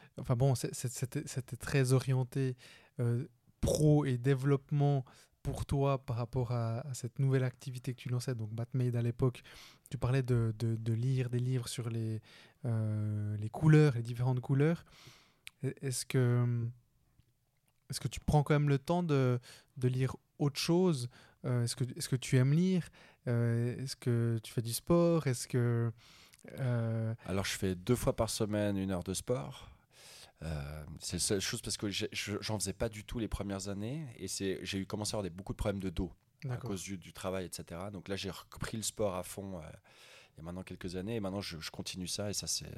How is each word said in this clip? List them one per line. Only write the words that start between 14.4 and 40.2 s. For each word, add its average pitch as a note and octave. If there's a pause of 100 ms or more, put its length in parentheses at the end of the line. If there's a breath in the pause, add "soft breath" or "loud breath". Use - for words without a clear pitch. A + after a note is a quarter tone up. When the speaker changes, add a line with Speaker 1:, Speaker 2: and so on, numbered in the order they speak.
Speaker 1:
E-, C3+
est-ce C3
que, A#2+ (1200)
est-ce -
que -
tu -
prends D3
quand D#3
même D3
le C#3
temps F3
de, C3+ (360 loud breath)
de B2+
lire B2+ (220)
autre D3
chose ? E3 (340 loud breath)
Euh, B2
est-ce A#2
que, - (140)
est-ce -
que -
tu B2+
aimes C3
lire ? F3+ (400 loud breath)
Euh, A#2
est-ce C3+
que A#2
tu -
fais A#2+
du A#2
sport ? E3+
Est-ce B2
que... A#2 (680 loud breath)
Euh A2+ (120)
Speaker 2:
Alors, F#2+
je -
fais F#2+
deux F#2
fois B2+
par A2+
semaine G#2
une F#2+
heure F2
de F#2+
sport. C3 (720 loud breath)
Euh, D2+ (180)
c'est -
la -
seule F#2+
chose -
parce G#2
que G#2+
j'ai, F#2+
je, G2+
j'en G#2+
faisais G2
pas A#2
du G#2+
tout -
les G#2+
premières G2
années A2+ (100)
et F#2
c'est, F#2+
j'ai F#2
eu F#2+
commencé G#2
à A2+
avoir G#2
des, F2+
beaucoup F#2
de -
problèmes G2+
de F#2
dos F2 (320)
à -
Speaker 1:
D'accord. B2
Speaker 2:
cause F#2+
du, G2
du E2
travail, F#2
et -
cetera. F2
Donc F#2
là, G2
j'ai -
repris -
le G#2+
sport G2
à F#2
fond, F#2+
euh, D#2+ (720 loud breath)